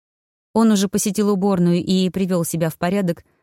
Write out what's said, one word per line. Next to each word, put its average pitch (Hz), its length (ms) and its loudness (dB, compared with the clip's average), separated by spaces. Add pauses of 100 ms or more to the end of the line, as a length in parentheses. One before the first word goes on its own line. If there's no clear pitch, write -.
(520)
Он 226 200 2
уже 202 180 0
посетил 208 400 -2
уборную 180 480 2
и 185 320 0
привел 180 340 -2
себя 165 260 -2
в - 80 -12
порядок, 180 460 -2 (180)